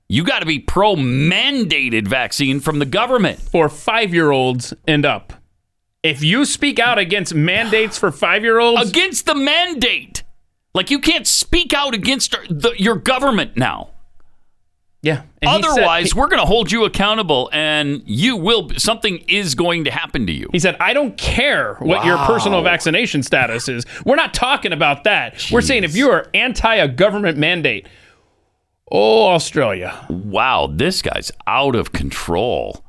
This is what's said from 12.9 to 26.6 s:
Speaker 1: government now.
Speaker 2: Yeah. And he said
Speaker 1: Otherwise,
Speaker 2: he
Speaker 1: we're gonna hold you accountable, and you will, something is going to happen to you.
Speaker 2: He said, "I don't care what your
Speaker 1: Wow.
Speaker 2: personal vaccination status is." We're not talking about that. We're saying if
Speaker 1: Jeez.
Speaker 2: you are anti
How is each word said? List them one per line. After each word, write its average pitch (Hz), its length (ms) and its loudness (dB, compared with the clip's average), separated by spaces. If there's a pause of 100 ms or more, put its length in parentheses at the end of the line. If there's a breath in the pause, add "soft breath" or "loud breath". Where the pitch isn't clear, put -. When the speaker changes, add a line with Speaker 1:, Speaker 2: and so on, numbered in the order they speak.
Speaker 1:
government 254 640 0
now. 82 320 -2 (1120)
Speaker 2:
Yeah. 147 200 0 (200)
And - 80 2
he 302 140 2
said 320 80 2
Speaker 1:
Otherwise, 185 400 2
Speaker 2:
he - 80 2
Speaker 1:
we're 285 80 2
gonna 254 180 2
hold 196 260 2
you 226 120 0
accountable, 196 720 0
and 151 520 0
you 202 300 0
will, 185 420 0
something 208 520 -2
is 180 260 -2
going 170 300 0
to 127 60 -2
happen 131 360 -4
to 82 60 -2
you. 64 180 -8
Speaker 2:
He 180 80 0
said, 175 200 2
"I 185 140 2
don't 269 240 -2
care 202 600 -2
what 190 260 0
your 175 120 4
Speaker 1:
Wow. 143 100 0
Speaker 2:
personal 202 360 2
vaccination 170 600 0
status 123 460 0
is." 120 160 -6 (200 loud breath)
We're 269 120 4
not 311 160 0
talking 247 400 -2
about 147 320 0
that. 151 360 0 (100)
We're 233 100 4
saying 226 240 0
if 151 80 -4
Speaker 1:
Jeez. 185 40 -2
Speaker 2:
you 262 140 4
are 165 220 2
anti 226 420 0